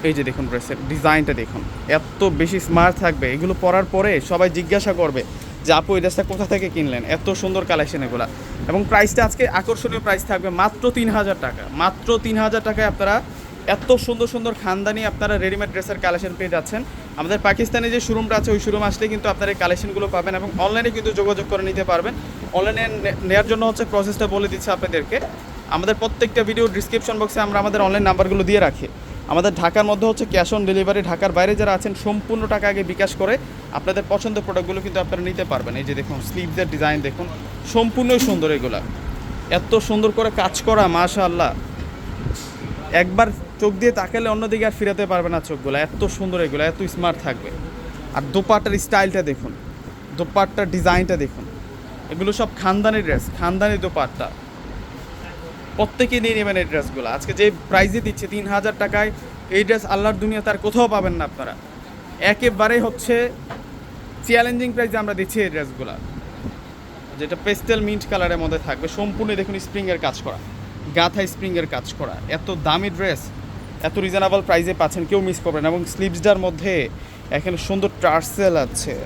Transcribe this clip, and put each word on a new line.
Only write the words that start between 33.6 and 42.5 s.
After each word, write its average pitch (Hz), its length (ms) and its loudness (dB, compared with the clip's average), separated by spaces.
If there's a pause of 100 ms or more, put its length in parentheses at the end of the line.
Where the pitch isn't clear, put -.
আপনাদের 180 360 -2
পছন্দের 208 340 0
প্রোডাক্টগুলো 185 380 -2
কিন্তু 185 180 -4
আপনারা 175 220 -2
নিতে 180 220 -2
পারবেন। 151 320 -2
এই 135 80 -4
যে 139 120 -4
দেখুন, 135 260 -6 (100)
স্লিভসের 175 380 -2
ডিজাইন 151 320 0
দেখুন, 143 260 -4 (460)
সম্পূর্ণই 240 460 4
সুন্দর 160 320 2
এগুলা, 120 300 0 (680)
এত 175 260 2
সুন্দর 214 360 2
করে 226 240 2
কাজ 185 260 0
করা, 214 260 6
মাশাআল্লাহ। 170 640 2 (1400)